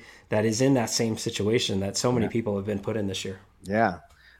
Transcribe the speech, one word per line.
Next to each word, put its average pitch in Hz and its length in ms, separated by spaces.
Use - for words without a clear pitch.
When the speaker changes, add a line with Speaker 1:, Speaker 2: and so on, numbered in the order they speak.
Speaker 1:
that 107 160
is 110 160
in 135 120
that 113 140
same 110 300
situation 107 600
that 98 180
so 123 140
many 117 140
Speaker 2:
Yeah. - 60
Speaker 1:
people 110 240
have 98 80
been 104 140
put 110 180
in 101 120
this 92 160
year? 95 160
Speaker 2:
Yeah. 101 340